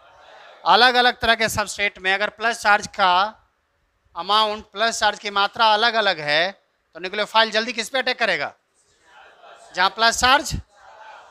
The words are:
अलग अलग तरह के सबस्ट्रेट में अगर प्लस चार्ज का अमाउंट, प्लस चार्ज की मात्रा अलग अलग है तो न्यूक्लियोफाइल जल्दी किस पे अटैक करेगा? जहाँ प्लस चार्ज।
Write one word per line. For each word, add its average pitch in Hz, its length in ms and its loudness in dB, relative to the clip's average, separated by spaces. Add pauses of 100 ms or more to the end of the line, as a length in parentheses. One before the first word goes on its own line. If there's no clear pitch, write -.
(640)
अलग 220 300 4
अलग 247 260 2
तरह 226 140 2
के 214 140 -2
सबस्ट्रेट 202 500 -6
में 185 160 -2
अगर 202 160 -4
प्लस 226 320 -6
चार्ज 208 240 2
का 185 260 2 (1000)
अमाउंट, 208 500 -2
प्लस 220 360 -6
चार्ज 208 180 0
की 208 120 -10
मात्रा 202 440 0
अलग 220 200 0
अलग 196 260 0
है 151 300 0 (440)
तो 160 60 -20
न्यूक्लियोफाइल 208 500 -2
जल्दी 226 220 -4
किस 214 160 -8
पे 269 100 -4
अटैक 247 200 -4
करेगा? 160 340 -2 (1200)
जहाँ 185 160 2
प्लस 220 300 0
चार्ज। 262 340 2 (760)